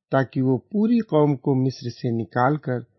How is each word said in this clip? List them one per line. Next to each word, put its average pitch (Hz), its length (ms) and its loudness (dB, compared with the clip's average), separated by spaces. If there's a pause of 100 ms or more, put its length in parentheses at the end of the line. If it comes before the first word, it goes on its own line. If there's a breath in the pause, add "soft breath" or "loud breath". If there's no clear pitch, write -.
(120)
ताकि 135 300 0
वो 131 160 2
पूरी 220 420 0
कौम 151 360 2
को 135 200 0
मिस्र 131 340 -2
से 120 220 -6
निकालकर 123 720 -2 (140)